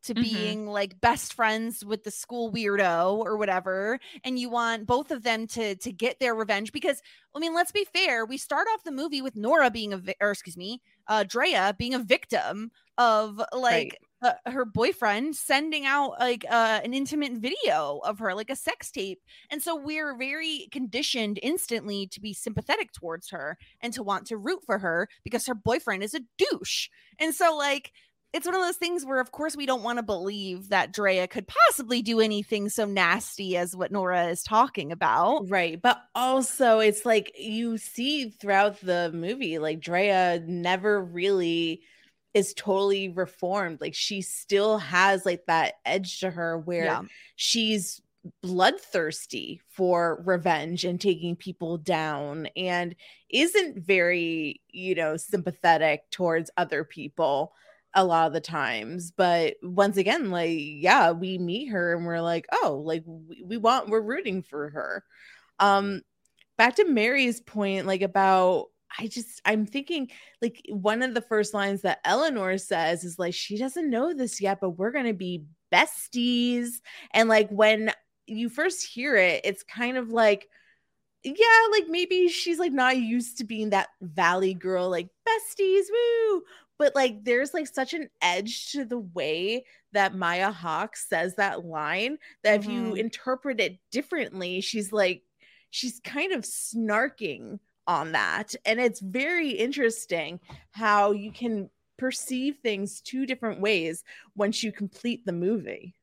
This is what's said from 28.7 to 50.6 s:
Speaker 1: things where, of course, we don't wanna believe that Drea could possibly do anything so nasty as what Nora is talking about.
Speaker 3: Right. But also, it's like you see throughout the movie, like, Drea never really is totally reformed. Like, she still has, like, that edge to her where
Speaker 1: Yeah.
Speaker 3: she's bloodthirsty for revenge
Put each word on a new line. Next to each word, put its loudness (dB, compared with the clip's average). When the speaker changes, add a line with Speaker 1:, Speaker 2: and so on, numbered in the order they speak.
Speaker 1:
things -4
where, 0
of -4
course, -4
we -6
don't 0
wanna -2
believe -6
that 2
Drea 2
could -8
possibly 4
do 2
anything 0
so -2
nasty 0
as -2
what -4
Nora 0
is -4
talking 2
about. 2
Speaker 3:
Right. 0
But 2
also, 4
it's 4
like 2
you -4
see -4
throughout 2
the 0
movie, -4
like, -2
Drea 2
never 0
really 0
is 2
totally 0
reformed. -4
Like, -8
she -4
still 2
has, 4
like, -2
that 2
edge -2
to -2
her -4
where -2
Speaker 1:
Yeah. -10
Speaker 3:
she's 0
bloodthirsty 0
for 2
revenge 0